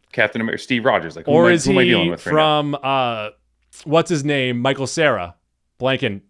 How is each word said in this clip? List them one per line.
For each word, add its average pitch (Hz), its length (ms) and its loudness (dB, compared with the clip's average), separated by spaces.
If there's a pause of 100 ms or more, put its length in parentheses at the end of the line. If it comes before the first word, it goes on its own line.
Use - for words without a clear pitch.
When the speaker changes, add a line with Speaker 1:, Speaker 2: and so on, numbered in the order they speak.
(140)
Speaker 1:
Captain 117 260 0
America, 113 240 -6
Steve 120 220 -2
Rogers? 101 320 0
Like, - 80 -16
who 147 80 0
Speaker 2:
Or 165 100 6
Speaker 1:
am 175 60 6
I, 175 60 4
Speaker 2:
is 160 100 -2
Speaker 1:
who 190 80 2
am 190 60 4
I 180 40 4
Speaker 2:
he 180 60 2
Speaker 1:
dealing 170 220 2
with 170 140 -10
right 175 60 -4
now? 160 60 2
Speaker 2:
from, 151 440 0
uh, 120 480 -4 (540)
what's 160 260 0
his 151 140 -2
name? 131 380 -2
Michael 131 260 -2
Cera. 113 480 -2 (440)
Blanking. 123 500 -2